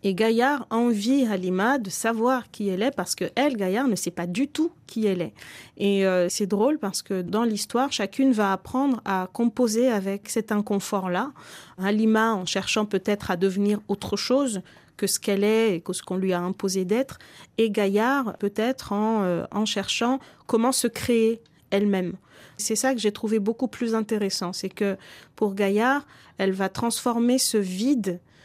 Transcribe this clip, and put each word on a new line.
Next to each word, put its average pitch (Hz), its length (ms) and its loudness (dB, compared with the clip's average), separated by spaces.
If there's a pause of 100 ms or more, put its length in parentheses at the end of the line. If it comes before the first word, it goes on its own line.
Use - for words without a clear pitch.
Et 196 100 0
Gaillard 233 580 2
envie 240 540 2
Halima 196 540 0
de 202 100 -6
savoir 233 640 0
qui 202 180 -4
elle 190 140 -2
est 254 80 2
parce - 240 -4
que 180 120 -4 (100)
elle, 269 200 2
Gaillard, 202 300 0
ne 226 80 2
sait 202 160 -4
pas 175 160 -6
du 202 220 -2
tout 320 240 -2 (160)
qui 220 180 -2
elle 185 160 0
est. 156 100 -6 (440)
Et, 196 280 2
euh, 185 240 2
c'est 202 180 -2
drôle 214 340 2
parce 190 220 -4
que 190 200 -4
dans 190 220 0
l'histoire, 233 480 0
chacune 254 400 2
va 208 200 2
apprendre 254 520 0
à 190 280 -2
composer 233 560 2
avec 202 400 -2
cet 214 220 -4
inconfort-là. 202 800 -2 (500)
Halima 220 540 4
en 185 100 -4
cherchant 196 420 -2
peut-être 208 440 -2
à 185 60 0
devenir 196 500 2
autre 202 300 -4
chose 247 460 0 (340)
que 202 100 -2
ce - 140 -2
qu'elle 196 240 0
est 220 320 2
et 165 40 -4
que 180 120 -8
ce - 100 -8
qu'on 185 140 -6
lui 190 160 0
a 175 80 0
imposé 185 440 -2
d'être. 233 340 -2 (380)
Et 226 140 2
Gaillard 214 680 0
peut-être 220 540 -2
en, 214 300 0
euh, 180 300 0
en 214 120 -2
cherchant 233 540 -2 (300)
comment 233 240 2
se 247 160 0
créer 226 520 0 (300)
elle-même. 196 440 0 (440)
C'est - 180 -2
ça 262 180 0
que 226 60 -6
j'ai 208 120 0
trouvé 220 260 -2
beaucoup 220 300 -2
plus 226 260 -4
intéressant, 208 600 -2
c'est 190 160 -8
que 196 260 -2 (380)
pour 202 200 -2
Gaillard, 214 520 2 (320)
elle 190 140 2
va 190 160 -2
transformer 233 680 0
ce 233 200 0
vide 196 640 0 (240)